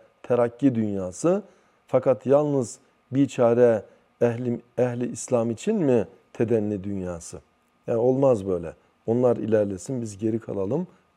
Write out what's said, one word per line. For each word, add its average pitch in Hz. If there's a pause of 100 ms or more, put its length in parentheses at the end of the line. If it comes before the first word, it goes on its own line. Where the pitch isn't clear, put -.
(220)
terakki 120
dünyası, 107 (440)
fakat 131
yalnız 139 (340)
biçare 120 (360)
ehli, 120 (180)
ehli 123
İslam 117
için 202
mi 127 (260)
tedenni 107
dünyası?" 90 (460)
Yani 120
olmaz 127
böyle. 85 (320)
Onlar 120
ilerlesin, 107
biz 104
geri 110
kalalım. 107 (300)